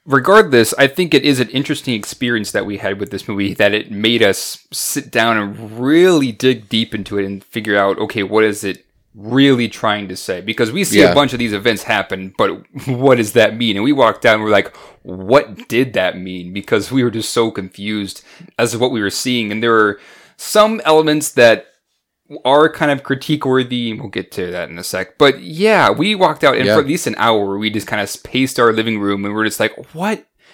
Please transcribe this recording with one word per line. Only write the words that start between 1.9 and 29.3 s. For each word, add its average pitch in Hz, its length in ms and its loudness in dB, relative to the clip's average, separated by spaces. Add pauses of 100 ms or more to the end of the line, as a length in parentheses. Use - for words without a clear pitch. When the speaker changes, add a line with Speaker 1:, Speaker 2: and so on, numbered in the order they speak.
Speaker 1:
experience 110 560 -6
that 101 140 -2
we 101 120 -8
had 98 220 -4
with 101 120 -6
this 98 160 -10
movie, 98 280 -2
that 101 180 2
it 110 180 -4
made 110 320 0
us - 480 -2
sit - 400 -8
down 117 260 2
and 107 420 -8
really 151 520 4
dig 110 380 0
deep 113 260 -2
into 101 220 -6
it 98 80 -2
and 98 180 -8
figure 107 340 -4
out, 98 220 0
okay, 107 240 -4
what 107 200 2
is 104 200 0
it 95 220 -8 (300)
really 120 520 2
trying 104 420 -4
to 92 60 -12
say? 90 260 -8
Because 110 300 -2
we 190 120 -2
see - 160 0
Speaker 2:
Yeah. - 120 6
Speaker 1:
a - 40 2
bunch 139 180 2
of 120 60 -4
these 117 140 -4
events 104 300 -2
happen, 95 540 -4
but 98 240 -2 (120)
<laughs> 123 140 -12
what 131 280 4
does 110 180 0
that 110 240 4
mean? 113 180 0
And 101 80 -2
we 139 80 2
walked 120 300 2
down 113 140 4
and 107 80 -2
we're 107 80 0
like, 101 240 2 (260)
"What 95 680 -2
did 120 260 -2
that 92 260 -2
mean?" 90 340 -12
Because 101 380 -2
we 131 120 0
were 120 60 2
just 107 220 -6
so 113 180 2
confused 101 720 -8 (380)
as 120 140 0
to 117 40 -4
what 127 140 0
we 113 100 -2
were 98 80 0
seeing. 120 420 -4
And 110 120 -6
there 117 80 2
were 107 280 2 (380)
some 214 480 2
elements 156 460 2
that 113 340 4 (760)
are 147 260 4
kind 156 220 -2
of 135 120 -4
critique 143 420 -4
worthy, 123 440 0
and 110 120 -8
we'll 101 80 -12
get - 240 -8
to 90 180 -6
that 87 180 -8
in 85 80 -16
a 90 60 -12
sec. - 340 -8
But 139 240 2
yeah, 170 480 2
we 185 240 0
walked 170 300 0
out 131 140 4
in 120 80 0
Speaker 2:
Yeah. 104 100 4
Speaker 1:
for 147 60 4
at 139 60 0
least 170 200 -4
an 113 100 -4
hour 110 300 2
where 98 100 -4
we 107 120 -4
just 107 180 -6
kinda 104 180 -4 (180)
paced 131 360 -2
our 117 140 4
living 110 260 -2
room 101 260 -2
and 104 80 -6